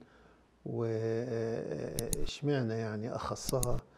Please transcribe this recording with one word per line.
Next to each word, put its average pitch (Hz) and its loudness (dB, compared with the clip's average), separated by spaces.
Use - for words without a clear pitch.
و، 120 -2
آه، 113 0
اشمعنى 131 2
يعني 110 -2
أخصها 120 0